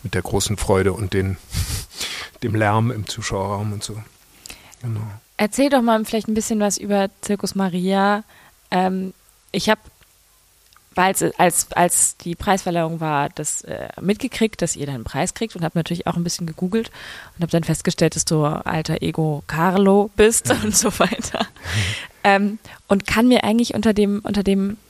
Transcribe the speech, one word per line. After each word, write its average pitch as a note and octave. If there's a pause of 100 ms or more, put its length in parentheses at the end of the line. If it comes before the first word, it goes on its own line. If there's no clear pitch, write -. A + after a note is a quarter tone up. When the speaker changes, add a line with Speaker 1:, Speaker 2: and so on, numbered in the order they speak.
Speaker 1:
mit -
der F2+
großen G2+
Freude F#2+
und G2
den, F#2+ (500)
<laughs> -
dem A2
Lärm G#2+
im G#2+
Zuschauerraum G#2
und G#2
so. G#2+ (800)
Genau. A2+ (360)
Speaker 2:
Erzähl B3
doch C4
mal A3
vielleicht A3
ein A3
bisschen G#3+
was G#3
über G3+ (140)
Circus G3+
Maria. G3 (480)
Ähm, F#3 (380)
ich G3
hab G#3+ (1160)
weil's, F#3 (140)
als, -
als -
die E3+
Preisverleihung E3+
war, D3+
das, -
äh, - (140)
mitgekriegt, G#3+
dass E3+
ihr C#3+
dann C#3
einen A2+
Preis D3+
kriegt -
und F3
hab D#3
natürlich E3+
auch E3
ein E3+
bisschen E3+
gegoogelt F#3 (460)
und F3
hab E3
dann E3
festgestellt, D#3+
dass E3
du D#3
alter D#3
Ego D#3
Carlo F#3+
bist A3
Speaker 1:
Mhm. G#3+
Speaker 2:
und G#3+
so -
weiter. -
Speaker 1:
Mhm. G#3 (760)
Speaker 2:
Ähm, G3+ (280)
und G3
kann A#3
mir B3
eigentlich A#3
unter G#3+
dem, G3+
unter G3+
dem G3 (120)